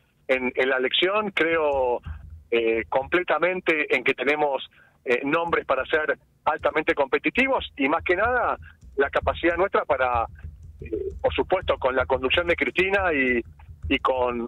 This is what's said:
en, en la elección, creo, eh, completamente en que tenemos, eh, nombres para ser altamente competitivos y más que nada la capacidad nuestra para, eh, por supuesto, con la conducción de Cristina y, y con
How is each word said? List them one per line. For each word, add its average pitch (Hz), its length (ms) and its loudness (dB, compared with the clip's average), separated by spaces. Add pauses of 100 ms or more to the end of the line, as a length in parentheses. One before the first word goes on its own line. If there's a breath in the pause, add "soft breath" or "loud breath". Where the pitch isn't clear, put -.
(280 soft breath)
en, 127 280 0
en 131 140 2
la 135 80 2
elección, 190 540 0
creo, 147 720 2 (480 loud breath)
eh, 113 380 2
completamente 160 1080 0
en 127 120 0
que 135 80 2
tenemos, 143 540 0 (360 soft breath)
eh, 123 200 2
nombres 160 420 0
para 131 200 0
ser 151 320 0 (280)
altamente 151 500 0
competitivos 170 800 0
y - 140 0
más 160 140 -2
que 180 120 2
nada 208 420 0 (380 loud breath)
la 139 140 2
capacidad 156 480 0
nuestra 190 260 2
para, 123 420 0 (540 loud breath)
eh, - 100 -14 (320)
por - 120 0
supuesto, - 440 0
con 127 160 0
la 127 120 2
conducción 131 420 0
de 170 80 2
Cristina 190 580 0
y, 127 300 2 (460)
y 135 100 0
con 123 480 0